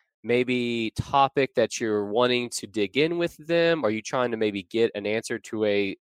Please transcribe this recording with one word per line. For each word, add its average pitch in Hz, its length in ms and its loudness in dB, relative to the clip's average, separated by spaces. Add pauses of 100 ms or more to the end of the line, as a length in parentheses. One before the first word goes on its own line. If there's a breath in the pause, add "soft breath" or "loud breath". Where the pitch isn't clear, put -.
(220)
maybe 120 760 0
topic 139 600 0
that 113 240 0
you're 107 260 0
wanting 120 440 2
to - 180 -10
dig 101 280 -2
in 165 220 0
with 170 180 -4
them? 165 480 0
Are 107 60 2
you 110 100 -4
trying 123 300 -2
to 113 60 -4
maybe 104 260 -2
get 113 320 0
an 101 120 -6
answer 110 340 -4
to 107 240 -4
a 101 360 2